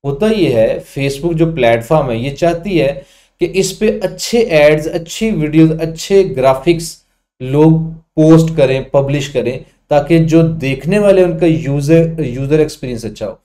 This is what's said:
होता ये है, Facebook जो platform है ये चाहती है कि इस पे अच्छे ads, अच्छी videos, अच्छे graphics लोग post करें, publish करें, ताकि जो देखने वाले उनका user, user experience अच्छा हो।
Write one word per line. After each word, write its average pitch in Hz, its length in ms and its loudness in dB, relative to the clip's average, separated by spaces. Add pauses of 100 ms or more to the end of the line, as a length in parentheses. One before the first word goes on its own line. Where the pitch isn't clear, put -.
होता 143 200 -2
ये 196 260 0
है, 113 320 0
Facebook 139 500 -6
जो 165 200 -2
platform 123 560 0
है 113 140 -4
ये 139 60 -4
चाहती 170 480 -2
है 139 260 -2 (360)
कि 175 60 0
इस 185 260 -2
पे 214 260 -2
अच्छे - 420 -4
ads, 156 460 2
अच्छी 170 440 -6
videos, 160 420 2
अच्छे 165 520 0
graphics 165 760 -2 (400)
लोग 160 500 2
post 160 640 2
करें, 131 340 0
publish 139 380 -2
करें, 127 360 -4 (260)
ताकि 147 280 2
जो 160 240 4
देखने 160 560 -2
वाले 196 260 4
उनका 175 220 0
user, 156 760 0
user 135 400 -2
experience 123 440 -4
अच्छा 104 220 -10
हो। - 180 -12